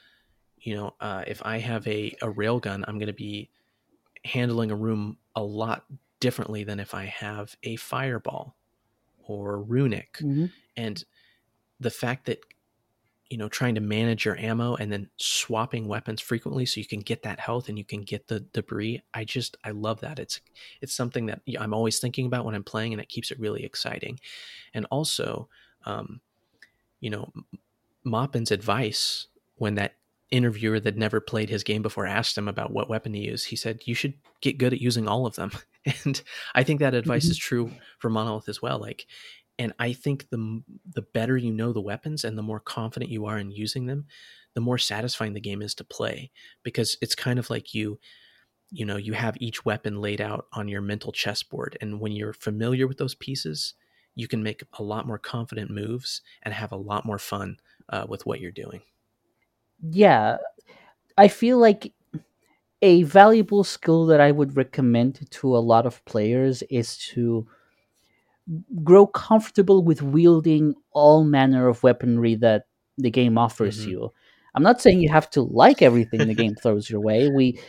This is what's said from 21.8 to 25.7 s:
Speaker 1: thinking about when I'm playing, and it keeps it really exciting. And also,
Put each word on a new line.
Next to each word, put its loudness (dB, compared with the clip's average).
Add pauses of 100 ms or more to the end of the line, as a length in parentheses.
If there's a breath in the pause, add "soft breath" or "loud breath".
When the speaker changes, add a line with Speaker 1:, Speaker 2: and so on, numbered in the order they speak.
Speaker 1:
thinking -6
about -6
when -8
I'm -10
playing, -8
and -10
it -20
keeps -12
it -14
really -8
exciting. -12 (540 loud breath)
And -8
also, -6 (360)